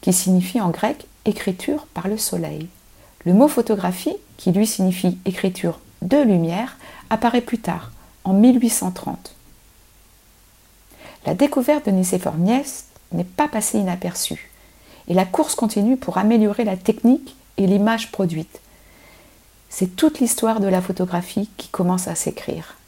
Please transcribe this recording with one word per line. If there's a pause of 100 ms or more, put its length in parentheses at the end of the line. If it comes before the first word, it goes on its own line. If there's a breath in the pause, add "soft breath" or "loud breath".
qui
signifie
en
grec (180)
écriture
par
le
soleil. (560 soft breath)
Le
mot
photographie, (200)
qui
lui
signifie
écriture (240)
de
lumière, (340 loud breath)
apparaît
plus
tard, (320 soft breath)
en
mille
huit
cent
trente. (1900 loud breath)
La
découverte
de
Nicéphore
Niepce (260)
n'est
pas
passée
inaperçue, (580 soft breath)
et
la
course
continue
pour
améliorer
la
technique (200)
et
l'image
produite. (1120 soft breath)
C'est
toute
l'histoire
de
la
photographie
qui
commence
à
s'écrire. (120)